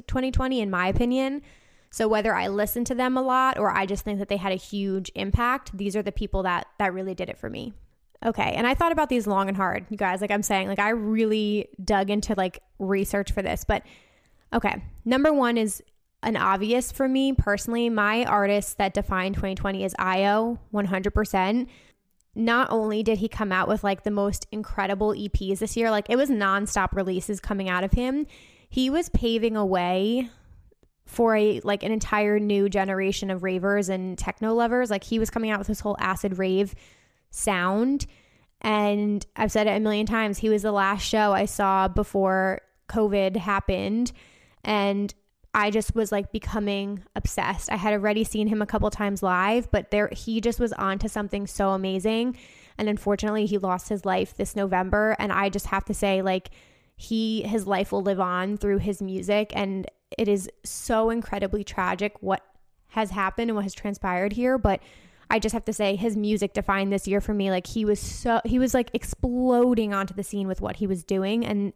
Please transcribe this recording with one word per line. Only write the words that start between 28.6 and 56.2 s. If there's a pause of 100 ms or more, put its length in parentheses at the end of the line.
He
was
paving
a
way (760)
for
a,
like,
an
entire
new
generation
of
ravers
and
techno
lovers.
Like,
he
was
coming
out
with
this
whole
acid
rave (560)
sound. (540)
And (120)
I've
said
it
a
million
times,
he
was
the
last
show
I
saw
before (260)
covid
happened. (520)
And (420)
I
just
was,
like,
becoming (120)
obsessed.
I
had
already
seen
him
a
couple
times
live,
but
there,
he
just
was
on
to
something
so
amazing. (420)
And
unfortunately,
he
lost
his
life
this
November.
And
I
just
have
to
say,